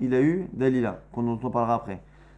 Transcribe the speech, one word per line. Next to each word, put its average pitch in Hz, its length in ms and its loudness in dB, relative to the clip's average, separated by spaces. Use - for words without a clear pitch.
il 127 140 0
a 131 60 4
eu 170 320 2
Dalila, 120 460 0
qu'on, 117 100 -6
dont 117 200 -2
on 123 100 -4
parlera 117 240 2
après. 98 260 -6